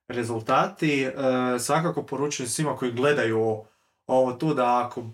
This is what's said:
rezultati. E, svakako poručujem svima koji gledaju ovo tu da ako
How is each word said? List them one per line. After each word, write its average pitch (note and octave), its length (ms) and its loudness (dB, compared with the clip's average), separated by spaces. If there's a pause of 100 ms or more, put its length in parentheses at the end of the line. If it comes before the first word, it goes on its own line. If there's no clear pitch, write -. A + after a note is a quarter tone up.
rezultati. C3+ 960 0
E, C3 80 -2 (480)
svakako D3 440 0
poručujem C3+ 460 -4
svima C#3+ 260 -2
koji B2 160 -2
gledaju A2+ 720 2 (440)
ovo B2+ 260 4
tu D#3 200 0
da B2 320 2
ako A#2+ 140 -8 (140)